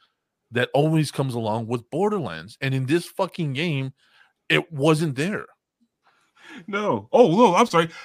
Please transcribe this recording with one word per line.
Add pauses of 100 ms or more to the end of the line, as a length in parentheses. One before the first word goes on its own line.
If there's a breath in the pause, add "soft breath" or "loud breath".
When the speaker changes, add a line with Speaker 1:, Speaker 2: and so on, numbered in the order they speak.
(500)
Speaker 1:
that
always
comes
along
with
Borderlands.
And
in
this
fucking
game, (560)
it
wasn't
there. (1200 loud breath)
Speaker 2:
No.
Oh,
no,
I'm
sorry. (160 loud breath)